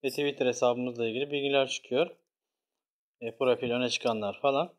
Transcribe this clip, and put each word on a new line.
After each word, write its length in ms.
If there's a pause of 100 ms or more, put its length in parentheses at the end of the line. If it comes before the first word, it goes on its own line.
Ve 40
Twitter 380
hesabımızla 600
ilgili 240
bilgiler 380
çıkıyor. 480 (1040)
E, 160
profil 340
öne 180
çıkanlar 520
falan. 380